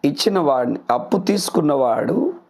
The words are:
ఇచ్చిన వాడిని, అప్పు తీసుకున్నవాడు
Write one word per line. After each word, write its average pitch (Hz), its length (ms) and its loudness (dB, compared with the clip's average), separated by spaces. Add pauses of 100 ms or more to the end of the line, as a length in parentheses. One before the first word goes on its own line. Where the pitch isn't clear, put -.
ఇచ్చిన 185 340 0
వాడిని, 131 400 0 (120)
అప్పు 123 260 0
తీసుకున్నవాడు 175 1160 0 (160)